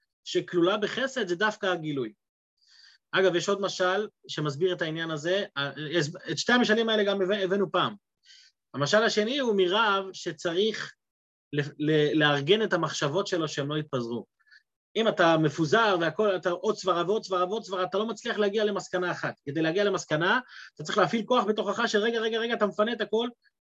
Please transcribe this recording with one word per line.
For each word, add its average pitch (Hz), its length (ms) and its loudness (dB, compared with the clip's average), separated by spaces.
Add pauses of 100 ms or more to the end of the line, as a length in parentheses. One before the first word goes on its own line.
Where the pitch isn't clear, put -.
(240)
שכלולה 175 520 0
בחסד, 220 520 -4
זה 175 80 -2
דווקא 208 300 -2
הגילוי. 151 460 -4 (1000)
אגב, 185 220 4
יש 170 140 0
עוד 202 120 0
משל 190 480 -2 (200)
שמסביר 151 440 -2
את 175 100 -4
העניין 165 280 -4
הזה, 170 340 -2 (840)
את 160 80 -4
שתי - 140 0
המשלים 226 360 4
האלה 214 160 2
גם 196 180 0
הבא-, 196 220 0
הבאנו 190 280 0
פעם. 165 220 0 (800)
המשל 147 280 4
השני 226 360 0
הוא 233 180 0
מרב 196 560 2
שצריך 180 840 -4 (580)
ל-, 147 80 0 (180)
ל-, 151 400 4
לארגן 147 440 4
את 202 100 0
המחשבות 165 540 -2
שלו 165 220 -2
שהם 143 200 -4
לא 151 100 -4
יתפזרו. 120 480 -6 (680)
אם 220 120 2
אתה 165 300 4
מפוזר 165 640 4
והכל, 180 360 2
אתה 180 140 -2
עוד 202 260 -2
סברה 175 300 0
ועוד 220 180 0
סברה 185 200 0
ועוד 202 200 -4
סברה, 185 180 -4
אתה 185 160 -2
לא 220 80 0
מצליח 220 320 -6
להגיע 208 260 2
למסקנה 180 460 -2
אחת. 139 240 -6 (100)
כדי 147 180 -4
להגיע 165 220 2
למסקנה, 185 560 0 (340)
אתה - 80 -14
צריך 180 160 -2
להפעיל 208 260 2
כוח 247 200 2
בתוכך 208 440 -2
של 220 100 0
"רגע, 226 220 0
רגע, 226 180 -2
רגע, 233 160 -2
אתה 214 120 0
מפנה 214 260 0
את 226 80 -6
הכל, 220 280 -2 (400)